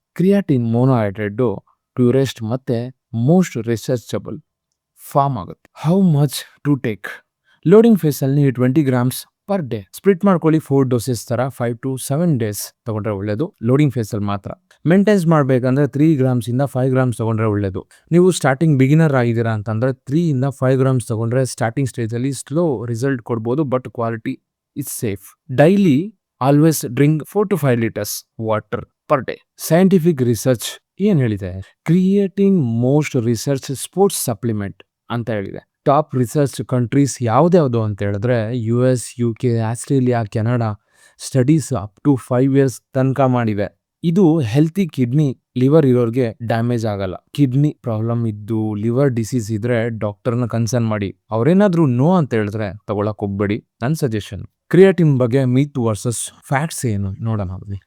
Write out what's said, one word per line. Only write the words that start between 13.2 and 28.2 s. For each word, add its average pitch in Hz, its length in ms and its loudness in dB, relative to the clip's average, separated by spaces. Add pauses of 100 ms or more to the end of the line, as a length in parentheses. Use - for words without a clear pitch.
ಲೋಡಿಂಗ್ 135 300 2
ಫೇಸ್ 117 220 -4
ಅಲ್ಲಿ 104 120 -4
ಮಾತ್ರ. 101 240 -6 (360)
ಮೇಂಟೈನ್ಸ್ 190 400 4
ಮಾಡ್ಬೇಕಂದ್ರೆ 135 600 2
ತ್ರೀ 151 300 2
ಗ್ರಾಮ್ಸ್ 127 320 0
ಇಂದ 123 140 -2
ಫೈವ್ 131 280 -2
ಗ್ರಾಮ್ಸ್ 127 280 0
ತಗೊಂಡ್ರೆ 113 280 -2
ಒಳ್ಳೇದು. 101 400 -2 (260)
ನೀವು 180 180 6
ಸ್ಟಾರ್ಟಿಂಗ್ 147 480 2
ಬಿಗಿನರ್ 143 360 4
ಆಗಿದ್ದೀರಾ 117 360 0
ಅಂತಂದ್ರೆ 110 420 -2
ತ್ರೀ 160 360 -2
ಇಂದ 131 160 0
ಫೈವ್ 131 340 0
ಗ್ರಾಮ್ಸ್ 131 280 2
ತಗೊಂಡ್ರೆ 117 380 -2
ಸ್ಟಾರ್ಟಿಂಗ್ 120 440 -4
ಸ್ಟೇಜ್ 113 260 -6
ಅಲ್ಲಿ 131 180 -4
ಸ್ಲೋ 139 520 -2
ರಿಸಲ್ಟ್ 120 380 -4
ಕೊಡ್ಬೋದು, 117 400 -2
but 127 220 -2
quality 117 500 -6 (440)
is 143 100 -8 (160)
safe. 110 520 -8
Daily 180 560 4 (380)
always 147 380 4
drink 143 300 2
four 202 340 -2
to - 20 0
five 139 240 0
liters 107 300 -4 (340)